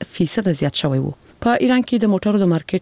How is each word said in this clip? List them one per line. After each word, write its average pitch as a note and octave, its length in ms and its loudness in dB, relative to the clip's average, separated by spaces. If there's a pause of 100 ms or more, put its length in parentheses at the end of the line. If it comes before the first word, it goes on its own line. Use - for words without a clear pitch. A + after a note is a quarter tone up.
(160)
فیصده F3+ 460 0
زیات C#3+ 200 -2
شوی C3+ 220 0
و. D3 100 -6 (320)
په A#3+ 180 2
ایران B3+ 240 2
کې A#3 160 0
د G#3+ 80 2
موټرو G3+ 300 0
د F#3+ 100 2
مارکیټ E3+ 300 -2